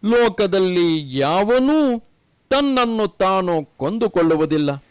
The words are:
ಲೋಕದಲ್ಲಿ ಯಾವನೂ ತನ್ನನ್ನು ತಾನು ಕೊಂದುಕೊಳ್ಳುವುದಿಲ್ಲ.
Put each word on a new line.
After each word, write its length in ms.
ಲೋಕದಲ್ಲಿ 1120
ಯಾವನೂ 800
ತನ್ನನ್ನು 580
ತಾನು 580
ಕೊಂದುಕೊಳ್ಳುವುದಿಲ್ಲ. 960